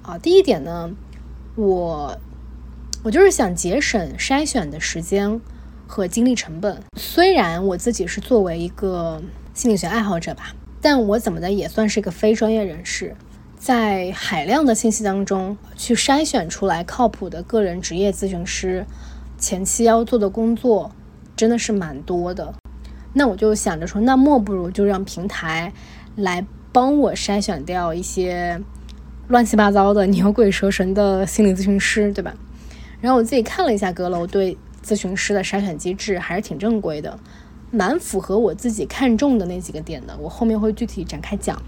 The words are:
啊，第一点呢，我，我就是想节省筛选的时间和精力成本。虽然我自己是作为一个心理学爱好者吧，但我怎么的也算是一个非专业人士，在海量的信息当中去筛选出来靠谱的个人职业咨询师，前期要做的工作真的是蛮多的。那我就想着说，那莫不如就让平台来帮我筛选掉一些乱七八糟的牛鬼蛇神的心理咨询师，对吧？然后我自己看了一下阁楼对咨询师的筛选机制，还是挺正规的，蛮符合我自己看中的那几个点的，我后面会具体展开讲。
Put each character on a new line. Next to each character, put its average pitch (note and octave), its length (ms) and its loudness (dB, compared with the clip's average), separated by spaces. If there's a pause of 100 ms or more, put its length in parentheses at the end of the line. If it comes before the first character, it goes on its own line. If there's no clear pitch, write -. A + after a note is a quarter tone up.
啊， F3 160 -12
第 D#4+ 160 0
一 F#4+ 100 8
点 F#3+ 220 2
呢， E3+ 260 -8 (640)
我， E3+ 600 0 (840)
我 A3+ 80 -2
就 C4 100 4
是 G4 100 10
想 G3 240 0
节 F3+ 240 -2
省 F3 380 -2
筛 C#4+ 300 0
选 E3 240 -2
的 D3+ 100 -10
时 D#3+ 220 -6
间 G3+ 360 0 (480)
和 F#3+ 220 -4
精 A3+ 160 0
力 B3+ 100 4
成 D#3+ 240 -8
本。 G3 240 -4 (140)
虽 F#4 380 4
然 F3+ 320 2
我 F#3 100 0
自 A#3+ 160 -2
己 F#3+ 140 -2
是 - 120 -6
作 A3 220 2
为 E3+ 180 0
一 E3+ 120 -4
个 E3+ 500 -4 (320)
心 - 180 0
理 G#3 60 4
学 F3 100 -2
爱 A3 160 0
好 G3 160 0
者 E3 140 -6
吧， - 240 -14 (240)
但 C#4+ 180 6 (100)
我 G#3 100 4
怎 A#3 120 -2
么 E3 80 -4
的 F3 140 -2
也 F#3 160 -2
算 G#3+ 180 0
是 G#3 140 0
一 - 20 -4
个 F#3+ 80 -4
非 G#3+ 240 4
专 A3 160 2
业 A3 140 0
人 E3+ 180 -8
士， - 320 -8 (440)
在 G#3 540 0
海 D#3 340 -4
量 C#4 180 4
的 A#3+ 100 6
信 A3 160 2
息 G#3+ 140 -2
当 G3 220 0
中 F#3+ 320 -2 (180)
去 - 180 0
筛 C#4 300 2
选 A3 240 -2
出 - 160 -6
来 E3+ 180 0
靠 A#3 240 0
谱 G3+ 220 -2
的 E3+ 140 -10
个 A3 180 0
人 F3+ 220 -2
职 E3 140 -6
业 G3 140 2
咨 F#3+ 160 -4
询 F3+ 200 -4
师， F#3 400 -4 (500)
前 F#3 260 -4
期 F#3+ 220 0
要 A3+ 180 6
做 A#3 160 0
的 G3+ 120 2
工 A3+ 260 0
作 G#3+ 340 2 (460)
真 A3+ 140 4
的 A#3+ 80 2
是 A3+ 120 -4
蛮 D#3+ 320 -2
多 F3 300 -2
的。 D#3+ 220 -10 (580)
那 C#4 140 4
我 G3 100 0
就 G#3+ 180 4
想 F#3+ 240 -2
着 E3 80 -6
说， G3+ 140 -4
那 B3+ 160 6
莫 C4+ 220 8
不 G#3 160 0
如 F3+ 160 -2
就 G3+ 160 0
让 G3 180 0
平 F#3+ 240 -8
台 E3 420 -4 (460)
来 F#3 300 -2 (260)
帮 C4 260 4
我 A#3+ 160 2
筛 G3+ 240 -2
选 F#3+ 240 -4
掉 F3 300 -4
一 F3 100 -6
些 F3 560 -4 (720)
乱 A#3+ 160 6
七 A3 100 -2
八 G#3 160 8
糟 G3+ 220 6
的 G3+ 140 6
牛 F#3+ 260 4
鬼 G3+ 180 6
蛇 G3 200 2
神 F#3 240 0
的 G3 320 2
心 - 180 2
理 F#3+ 100 6
咨 F#3 80 -2
询 G3 160 2
师， G#3 340 2
对 G3 120 -4
吧？ - 100 -10 (680)
然 B3 100 2
后 C4 60 6
我 A3+ 40 6
自 A#3 140 0
己 A#3+ 60 4
看 E4+ 240 -2
了 B3 80 4
一 - 20 0
下 G3 160 -2
阁 F3+ 160 -4
楼 F3 180 -2
对 F#3+ 300 0 (260)
咨 G#3+ 140 0
询 F#3+ 180 -4
师 G3+ 200 -2
的 F#3+ 100 0
筛 G3 160 -2
选 F#3 160 -2
机 F3+ 160 -4
制， G3 260 -4
还 - 160 -8
是 F#3+ 60 -2
挺 F3 160 -8
正 A3 240 0
规 D#3 220 -6
的， - 160 -10 (520)
蛮 A3+ 300 2
符 - 180 -4
合 F#3+ 200 0
我 G#3 160 2
自 A#3+ 180 -4
己 G#3+ 140 -4
看 A#3+ 320 2
中 C#4+ 180 2
的 G3 80 2
那 F3+ 160 -6
几 E3+ 120 -12
个 D#3+ 80 -8
点 D#3 260 -12
的， D#3+ 160 -16
我 D#3 60 -8
后 A3+ 180 -2
面 A3 120 2
会 G#3+ 140 2
具 A3 140 -4
体 F3+ 180 -8
展 D#3 160 -10
开 G3+ 160 -6
讲。 - 320 -4